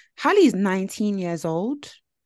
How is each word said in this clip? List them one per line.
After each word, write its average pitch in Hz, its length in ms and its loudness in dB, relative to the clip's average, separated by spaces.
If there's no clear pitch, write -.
"Hallie's 330 380 4
nineteen 196 640 -2
years 170 260 -6
old. 202 480 -4